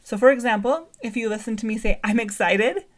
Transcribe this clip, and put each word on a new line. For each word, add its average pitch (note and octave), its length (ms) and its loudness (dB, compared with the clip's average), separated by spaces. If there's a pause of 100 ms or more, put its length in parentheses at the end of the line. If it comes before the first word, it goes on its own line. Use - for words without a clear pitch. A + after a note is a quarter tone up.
So - 160 -8
for B3+ 120 6
example, B3 580 0 (140)
if A3+ 140 -8
you A3+ 120 -4
listen G#3+ 280 -6
to A3 100 -6
me A3 120 -4
say, G#3+ 260 2
I'm G#3 160 2
excited G#3 640 0 (140)